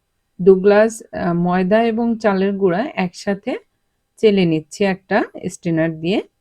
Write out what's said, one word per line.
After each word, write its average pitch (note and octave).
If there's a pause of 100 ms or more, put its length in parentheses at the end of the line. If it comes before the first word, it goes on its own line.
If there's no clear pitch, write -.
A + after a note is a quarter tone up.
(420)
দু F#3+
গ্লাস, G#3
আহ, F3
ময়দা F3+
এবং A#3
চালের G3+
গুঁড়া F#3+ (120)
একসাথে G3 (600)
চেলে G3+
নিচ্ছি D#3
একটা F#3+ (260)
স্ট্রেনার D#3+
দিয়ে। F#3 (140)